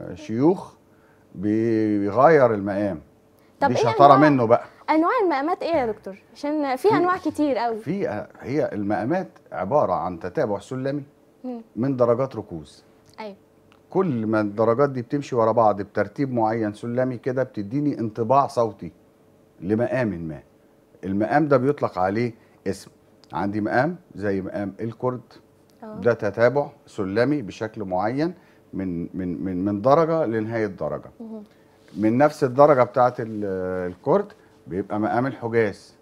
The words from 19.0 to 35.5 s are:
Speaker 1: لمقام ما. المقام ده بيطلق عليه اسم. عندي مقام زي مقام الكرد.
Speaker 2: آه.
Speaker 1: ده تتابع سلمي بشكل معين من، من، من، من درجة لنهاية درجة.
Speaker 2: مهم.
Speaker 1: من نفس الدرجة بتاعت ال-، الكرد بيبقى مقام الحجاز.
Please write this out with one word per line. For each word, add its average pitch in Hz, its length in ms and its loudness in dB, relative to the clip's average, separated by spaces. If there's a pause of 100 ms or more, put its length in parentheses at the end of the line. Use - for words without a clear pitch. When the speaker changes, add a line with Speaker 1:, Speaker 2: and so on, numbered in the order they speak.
Speaker 1:
لمقام 131 480 0
ما. 82 300 -6 (680)
المقام 113 440 0
ده 139 80 6
بيطلق 127 420 0
عليه 107 340 0 (340)
اسم. - 240 -8 (420)
عندي 101 280 -4
مقام 131 360 0 (180)
زي 98 260 -4
مقام 98 400 -8
الكرد. 120 400 -6 (600)
Speaker 2:
آه. 220 120 -16
Speaker 1:
ده 117 180 2
تتابع 117 540 0 (200)
سلمي 117 560 -2
بشكل 107 420 -10
معين 117 500 -2 (380)
من، 92 300 -4
من، 87 420 -6
من، 92 200 -4
من 104 180 -2
درجة 160 440 2
لنهاية 110 400 -4
درجة. - 440 -8 (100)
Speaker 2:
مهم. 220 220 -14 (540)
Speaker 1:
من 110 220 2
نفس 147 260 2
الدرجة 135 380 6
بتاعت 123 380 2
ال-، 95 720 -4
الكرد 185 420 -2 (340)
بيبقى 98 340 -4
مقام 110 260 0
الحجاز. 113 760 -2